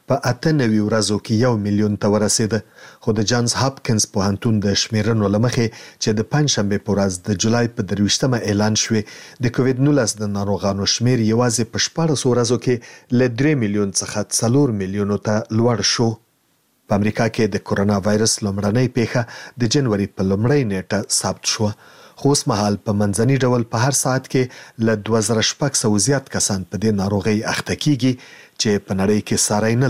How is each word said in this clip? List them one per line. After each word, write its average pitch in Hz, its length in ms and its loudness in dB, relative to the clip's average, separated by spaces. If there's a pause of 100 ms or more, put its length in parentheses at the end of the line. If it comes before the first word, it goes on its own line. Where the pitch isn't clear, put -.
(100)
په 131 60 2 (140)
اته 143 260 0
نوي 113 280 2
ورځو 107 400 0
کې 113 180 -2
یو 123 220 2
میلیون 104 300 0 (100)
ته 107 80 2
ورسېده، 107 460 0 (460)
خو 117 140 0
د 107 120 2
جانز 120 300 0
هاپکینز 127 540 0
پوهنتون 101 500 0
د 98 180 0
شمیرنو 107 520 0
له 107 100 2
مخې 117 220 2 (360)
چې 120 160 0
د 110 140 0
پنجشنبې 117 540 0
په 98 100 0
ورځ 98 160 0 (160)
د 101 160 0
جولای 117 340 2
په 101 120 -4
درویشتمه 104 500 0 (100)
اعلان 107 320 2
شوې، 110 200 0 (440)
د 117 100 -2
کووید 127 300 2
نولس 139 340 2
د 104 160 -4
ناروغانو 98 580 -2
شمیر 120 300 2
یوازې 117 480 0
په - 140 -4
شپاړسو 156 480 0
ورځو 120 300 2
کې - 540 -4
له 127 80 4 (120)
درې 143 140 2 (120)
میلیون 101 260 0 (100)
څخه - 180 -6 (200)
څلور 120 400 2
میلیونو 101 480 -2
ته 107 80 0 (240)
لوړ 117 360 2
شو. 117 140 2 (800)
په 101 120 2
امریکا 107 340 0
کې 113 100 0 (120)
د - 120 -6
کورونا 101 380 0
وایرس 107 380 0
لومړنۍ 104 520 0
پیښه 117 260 0 (420)
د 113 120 0
جنوري 104 400 2
په 95 140 0
لومړۍ 123 320 2 (100)
نیټه 98 280 -2 (200)
ثبت - 360 -4
شوه. 107 180 -2 (440)
خو - 140 0
اوس 143 80 2 (100)
مهال 104 240 2 (120)
په 110 120 -2
منځني 113 460 2
ډول 123 260 2
په 117 140 -2
هر 139 160 0
ساعت 131 320 -2
کې 131 100 2 (460)
له 113 60 2 (120)
دوه 113 220 2
زره 110 200 2
شپږ - 320 -2
سوه 104 240 2
زیات 135 300 0
کسان 98 320 -2
په 101 160 -8
دې 110 80 2 (100)
ناروغۍ 104 400 0 (120)
اخته - 220 -4 (100)
کیږي 131 280 2 (480)
چې 101 260 0
په 101 120 -4
نړۍ 104 300 2
کې 110 80 -2 (100)
ساری 110 340 0
نه 135 100 2